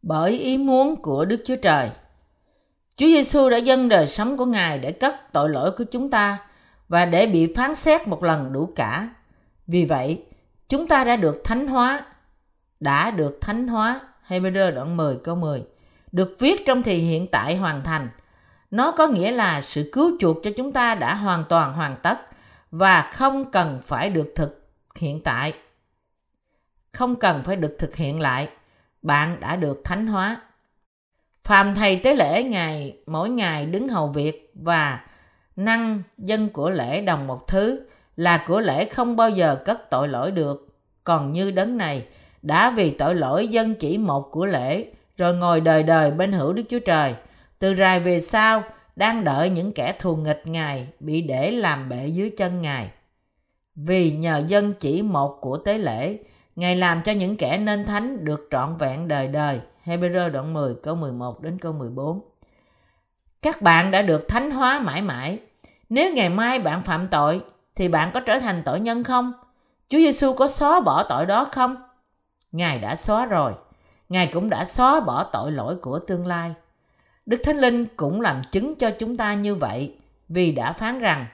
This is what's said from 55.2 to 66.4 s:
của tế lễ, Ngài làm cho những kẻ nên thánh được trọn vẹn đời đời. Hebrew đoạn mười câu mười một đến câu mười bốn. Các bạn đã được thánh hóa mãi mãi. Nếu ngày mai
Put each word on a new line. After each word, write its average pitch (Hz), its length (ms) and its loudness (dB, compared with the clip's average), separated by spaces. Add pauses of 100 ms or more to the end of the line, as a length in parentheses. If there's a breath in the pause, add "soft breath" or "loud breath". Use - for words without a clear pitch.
của 131 160 -6
tế 208 220 -2
lễ, 160 400 -4 (380 soft breath)
Ngài 180 200 0
làm 175 260 0
cho 214 100 -2
những 202 240 -2
kẻ 156 220 -2
nên 208 280 -2
thánh 214 380 -6
được 151 260 -6
trọn 143 260 -2
vẹn 151 320 -4
đời 139 200 -2
đời. 143 320 -2 (240)
Hebrew 175 460 -2
đoạn 143 220 -6
mười 143 300 -2
câu 156 120 -6
mười 151 180 -6
một 123 300 -10
đến 165 160 -8
câu 165 140 -8
mười 131 180 -8
bốn. 147 300 -6 (1200)
Các 302 200 -2
bạn 175 280 6
đã 190 120 2
được 170 260 0
thánh 254 220 0
hóa 269 280 0
mãi 185 240 -4
mãi. 156 360 -6 (500 soft breath)
Nếu 311 260 2
ngày 208 140 2
mai 233 300 0